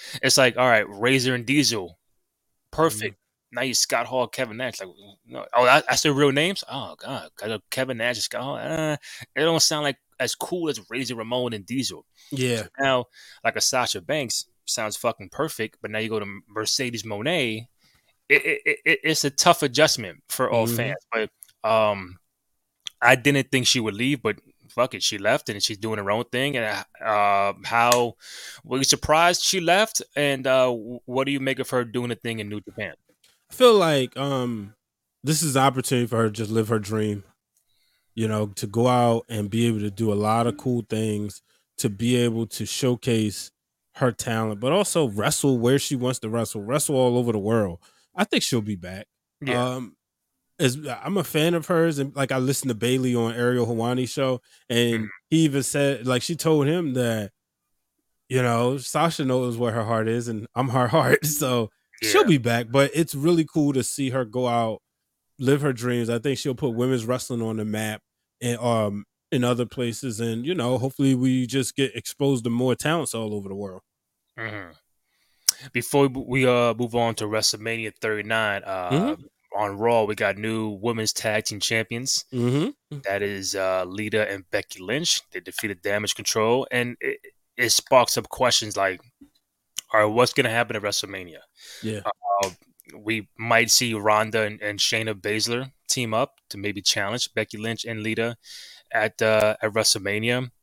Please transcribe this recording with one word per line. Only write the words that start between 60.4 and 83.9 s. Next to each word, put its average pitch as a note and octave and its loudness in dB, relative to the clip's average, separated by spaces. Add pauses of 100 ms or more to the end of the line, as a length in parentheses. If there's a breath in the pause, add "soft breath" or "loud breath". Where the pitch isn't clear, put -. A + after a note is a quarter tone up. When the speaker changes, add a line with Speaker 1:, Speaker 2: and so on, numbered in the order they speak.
Speaker 2:
I'm B2+ 0
her B2 2
<laughs> A2 2
heart," D3 4
so C3 0 (320)
she'll F4 6
Speaker 1:
Yeah. E4+ 6
Speaker 2:
be D#3+ 6
back, A#2 0
but C#3 4
it's D#3 0
really D#3+ 4
cool D3 2
to C3 2
see C3+ -4
her B2+ -2
go B2 -2
out, A#2 0 (580)
live C3+ 4
her C#3 2
dreams. A#2+ 0
I A#2 0
think C3 -2
she'll C3 -4
put A#2+ -2
women's B2 0
wrestling B2 -4
on A2 -2
the G#2+ -4
map G#2+ -4 (400)
and, A#2+ -2
um, G#2+ 0 (260)
in B2 2
other A#2+ 2
places, A#2 -6
and, A#2 -4
you F3+ -4
know, B2 0
hopefully C3+ 2
we B2+ 2
just B2 -2
get C3 0
exposed C3 -2
to A#2+ 0
more A#2+ 2
talents D3+ -2
all A2 -6
over G2+ -8
the F#2+ -10
world. F#2+ -10 (560)
Speaker 1:
Mm-hmm. G#2+ -10 (1040 loud breath)
Before C#3 2
we, C3 -6 (200)
we, B2+ 4
uh, A#2+ 2
move A2+ -4
on A#2 0
to G#2+ -6
WrestleMania A2 -2
thirty-nine, G#2+ -2
uh, F#2+ -4
Speaker 2:
Mm-hmm. G#3 0 (320)
Speaker 1:
on G2+ -2
Raw, A2+ 4
we G#2 -2
got G2 0
new A2 -4
women's A2 -2
tag A2 -2
team G#2+ -8
champions. A#2 -4
Speaker 2:
Mm-hmm. C#3+ -2
Speaker 1:
That G2 -2
is, G2 -4
uh, F#2+ 0
Lita G#2+ -2